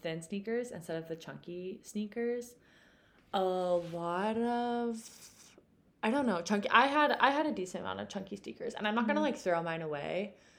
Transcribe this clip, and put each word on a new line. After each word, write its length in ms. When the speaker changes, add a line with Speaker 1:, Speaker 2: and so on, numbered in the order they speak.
Speaker 1:
thin 200
sneakers 500
instead 240
of 120
the 80
chunky 680
sneakers. 720
A 100
lot 920
of, 600
I 80
don't 140
know, 160
chunky, 280
I 180
had, 320
I 120
had 140
a 60
decent 320
amount 160
of 100
chunky 260
sneakers, 400
and 120
I'm 80
not 120
gonna, 120
Speaker 2:
Mm-hmm. 60
Speaker 1:
like, 120
throw 260
mine 180
away, 540